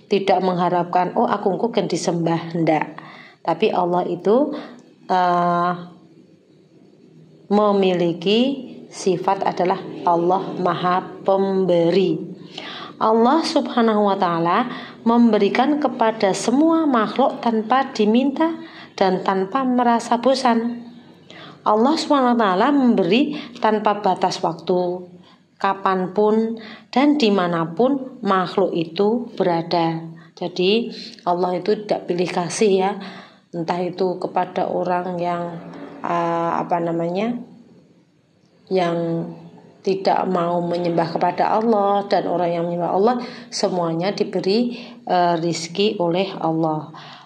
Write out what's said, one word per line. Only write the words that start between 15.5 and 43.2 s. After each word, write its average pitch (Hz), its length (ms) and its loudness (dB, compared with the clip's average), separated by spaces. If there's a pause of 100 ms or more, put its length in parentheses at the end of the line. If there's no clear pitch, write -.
kepada 220 560 0
semua 311 560 2
makhluk 240 560 0
tanpa 233 480 0
diminta 277 640 2 (400)
dan 185 240 2
tanpa 190 400 -2
merasa 240 560 2
bosan. 240 640 0 (840)
Allah 226 320 2
Subhanahu 262 400 2
wa 240 80 2
Ta'ala 208 320 2
memberi 196 640 2 (240)
tanpa 208 400 0
batas 180 400 0
waktu, 180 640 -2 (480)
kapanpun 196 1040 0 (320)
dan 294 240 4
dimanapun 196 1040 0
makhluk 185 560 0
itu 202 640 -2
berada. 165 640 0 (320)
Jadi 185 560 -2 (320)
Allah 180 400 -2
itu 208 240 -2
tidak 220 240 -2
pilih 175 160 -2
kasih 185 440 0 (120)
ya, 196 80 0 (640)
entah 175 240 -4
itu 180 400 -2
kepada 180 480 -2
orang 180 560 -2
yang, 175 320 -4 (480)
eh, 170 560 0
apa 170 240 -2
namanya, 170 480 -2 (1400)
yang 170 640 -2 (560)
tidak 190 400 0
mau 175 320 0
menyembah 170 560 0
kepada 180 440 2
Allah 202 520 2
dan 185 160 2
orang 170 240 0
yang 170 160 -2
menyembah 175 240 -2
Allah, 214 240 4 (320)